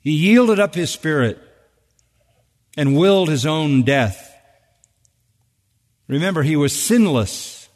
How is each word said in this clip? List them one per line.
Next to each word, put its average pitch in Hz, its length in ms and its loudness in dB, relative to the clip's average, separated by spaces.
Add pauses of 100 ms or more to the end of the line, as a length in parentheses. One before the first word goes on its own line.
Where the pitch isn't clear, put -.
He 147 120 -4
yielded 208 460 4
up 202 160 -2
his 175 160 -4
spirit 143 480 -4 (1400)
and 139 220 0
willed 190 320 2
his 139 160 -2
own 151 380 0
death. 123 520 -2 (1700)
Remember, 160 340 -2
he 151 140 0
was 143 160 0
sinless. - 1040 -2